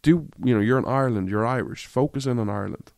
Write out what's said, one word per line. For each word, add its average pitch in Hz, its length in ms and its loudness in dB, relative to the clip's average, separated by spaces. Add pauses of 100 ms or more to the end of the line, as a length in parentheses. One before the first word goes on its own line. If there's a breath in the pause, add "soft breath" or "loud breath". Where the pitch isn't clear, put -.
Do, 160 280 4 (140)
you 120 120 4
know, 107 40 4
you're 120 200 4
in - 60 -2
Ireland, 120 440 0
you're 104 160 0
Irish. 123 400 -4
Focus 139 400 -2
in 123 140 0
on 104 100 -2
Ireland. 101 480 -8